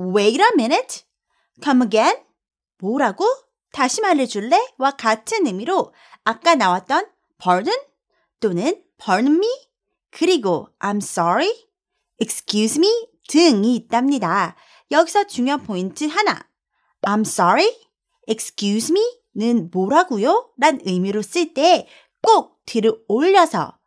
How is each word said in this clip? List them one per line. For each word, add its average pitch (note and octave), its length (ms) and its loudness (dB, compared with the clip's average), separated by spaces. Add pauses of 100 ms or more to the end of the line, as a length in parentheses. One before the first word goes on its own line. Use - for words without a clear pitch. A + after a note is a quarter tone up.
(120)
wait G#3+ 300 2
a A4+ 140 6
minute. D4 480 -2 (600)
Come C4 200 2
again? A3+ 400 0 (560)
뭐라고? A#3+ 460 -2 (460)
다시 C#4 300 -4
말해줄래?와 D4+ 920 0
같은 C#4 540 -2
의미로 B3 480 -4 (300)
아까 C4+ 320 0
나왔던 G#3 560 -2 (260)
pardon? G3+ 380 0 (640)
또는 G#3+ 420 -2 (160)
"Pardon B3 400 0
me?" G#4+ 120 0 (640)
그리고 G#3 580 -2 (100)
"I'm G3+ 180 -4
sorry", G3+ 540 -2 (680)
"Excuse A3 600 -2
me?" F#4+ 100 4 (400)
등이 B3+ 460 4
있답니다. G3+ 800 -2 (360)
여기서 E4 340 2
중요한 C4+ 380 -4
포인트 F#3+ 420 -8
하나. E4+ 420 -4 (540)
"I'm G#3 200 -2
sorry", A3 480 2 (580)
"Excuse A3 680 -4
me?"는 A#3+ 760 -2
"뭐라고요?" C4+ 880 0
란 C#4+ 260 2
의미로 F#3+ 380 -2
쓸 E4 320 -4
때 D4+ 340 2 (340)
꼭 - 440 2
뒤를 A3 280 0 (140)
올려서 D4+ 800 2